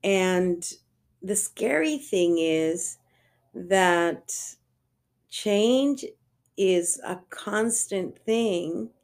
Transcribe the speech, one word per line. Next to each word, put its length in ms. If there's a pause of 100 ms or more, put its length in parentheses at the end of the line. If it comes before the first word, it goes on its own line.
And 640 (540)
the 160
scary 600
thing 400
is 580 (560)
that 800 (960)
change 760 (500)
is 480
a 140 (100)
constant 920
thing 680 (160)